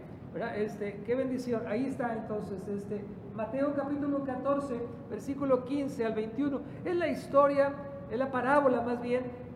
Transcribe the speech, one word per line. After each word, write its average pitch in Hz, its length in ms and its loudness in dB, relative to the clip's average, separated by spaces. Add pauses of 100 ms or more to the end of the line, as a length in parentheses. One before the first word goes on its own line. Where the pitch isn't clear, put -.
(320)
¿Verdad? 214 260 -2
Este, 202 480 -2
qué 233 80 2
bendición. 254 520 0
Ahí 226 200 0
está 254 260 -2
entonces, 208 560 -4
este, 202 340 -4 (320)
Mateo 254 400 0
capítulo 277 500 0
catorce, 262 540 0 (320)
versículo 262 540 2
quince 269 400 -2
al 220 100 0
veintiuno. 240 460 0 (240)
Es 349 120 0
la 339 120 2
historia, 277 640 4 (380)
es 220 80 0
la 262 120 0
parábola 254 520 6
más 240 180 -2
bien, 240 220 2 (340)